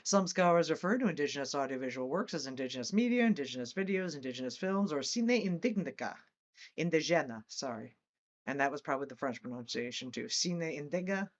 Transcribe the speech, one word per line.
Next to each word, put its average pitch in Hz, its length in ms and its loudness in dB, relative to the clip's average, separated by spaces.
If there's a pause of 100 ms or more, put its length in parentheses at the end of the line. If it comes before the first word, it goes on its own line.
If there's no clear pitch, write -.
Some 196 240 4
scholars 170 440 6
refer 175 260 2
to 254 100 2
indigenous 143 460 0
audiovisual 131 560 -2
works 185 240 -2
as 143 140 -4
indigenous 127 440 -4
media, 240 340 4
indigenous 131 480 0
videos, 185 420 -2
indigenous 127 420 -6
films, 196 340 0
or 147 80 0
cine 233 460 2
indignica, 175 720 -2 (600)
indigena, 151 720 2
sorry. - 500 -8 (500)
And 135 120 -4
that 139 120 4
was 143 100 -6
probably 139 260 -2
the 131 80 -12
French 123 260 -4
pronunciation 123 680 -6
too. 120 140 -6
Cine 165 500 -2
indiga. 180 540 -2 (100)